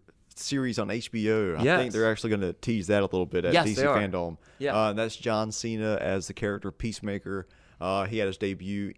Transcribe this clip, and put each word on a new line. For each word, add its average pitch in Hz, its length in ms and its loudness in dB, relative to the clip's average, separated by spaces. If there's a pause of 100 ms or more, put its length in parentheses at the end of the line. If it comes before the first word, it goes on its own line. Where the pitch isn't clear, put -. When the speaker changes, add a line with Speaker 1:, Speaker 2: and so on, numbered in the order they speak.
(360)
Speaker 1:
series 127 440 -2
on 101 120 0
H 113 200 -4
B 110 200 0
O. 101 260 2
I 110 60 0
Speaker 2:
Yes. 165 180 4
Speaker 1:
think 120 120 -2
they're 110 160 4
actually 110 200 0
gonna 98 240 0
tease 107 340 -2
that 104 140 4
a 98 40 2
little 92 200 0
bit 90 200 0
at 85 80 4
Speaker 2:
Yes, - 120 6
Speaker 1:
D 107 80 2
C 127 80 0
Speaker 2:
they 143 60 4
are. 131 100 4
Speaker 1:
Fandom. 90 400 -2 (220)
Speaker 2:
Yeah. 135 200 -2
Speaker 1:
Uh, 110 120 4
and 104 80 -4
that's 110 160 -2
John 110 360 0
Cena 110 480 -2
as 95 280 0
the 98 60 -10
character 101 380 -4
Peacemaker. 101 760 -6 (320)
Uh, 95 260 0
he 110 140 -2
had 101 80 2
his 95 100 -4
debut 98 600 -4